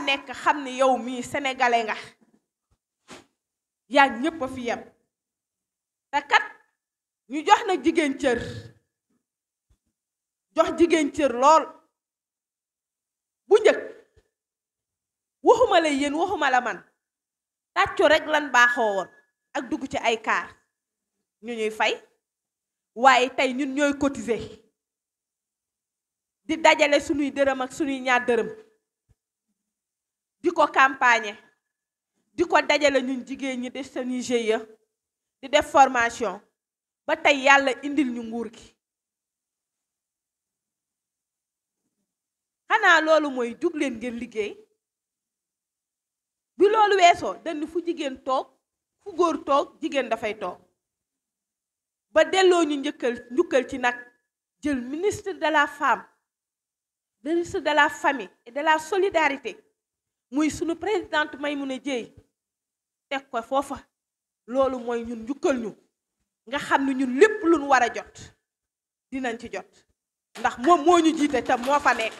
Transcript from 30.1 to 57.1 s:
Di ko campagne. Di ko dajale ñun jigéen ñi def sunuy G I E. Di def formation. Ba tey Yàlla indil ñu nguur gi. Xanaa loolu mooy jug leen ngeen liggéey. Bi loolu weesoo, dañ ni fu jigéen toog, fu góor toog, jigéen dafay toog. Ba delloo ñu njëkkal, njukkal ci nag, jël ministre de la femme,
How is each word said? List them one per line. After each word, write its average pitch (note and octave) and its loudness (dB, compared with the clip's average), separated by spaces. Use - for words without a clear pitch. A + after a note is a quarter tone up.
Di D#4 0
ko E4 2
campagne. B3 2
Di F4 -2
ko E4 2
dajale C#4+ 2
ñun B3+ -6
jigéen B3+ -8
ñi B3 -8
def C4 -12
sunuy B3+ -6
G A#3+ 0
I A3 0
E. A3 0
Di C4+ -14
def D4 2
formation. A#3+ 2
Ba D4 0
tey C#4+ 2
Yàlla C#4 4
indil C#4+ -2
ñu A#3+ -10
nguur A3+ -10
gi. - -20
Xanaa F#4+ 4
loolu D#4 2
mooy A#3+ -6
jug E4+ -2
leen C#4 -4
ngeen A#3 -10
liggéey. A#3 -8
Bi F#4+ 4
loolu G#4 4
weesoo, E4+ 4
dañ D#4+ -6
ni D4+ -8
fu F4 -6
jigéen D4 -6
toog, C4+ -4
fu G4+ -16
góor D#4+ -2
toog, D4 -2
jigéen C4+ -4
dafay A3 -4
toog. F#3 -10
Ba D#4 6
delloo F4 4
ñu D4 -2
njëkkal, C4+ -6
njukkal C4+ 0
ci C4+ -8
nag, B3 -2
jël C#4+ -2
ministre D4+ -4
de D4+ -2
la D4+ 2
femme, C4+ -2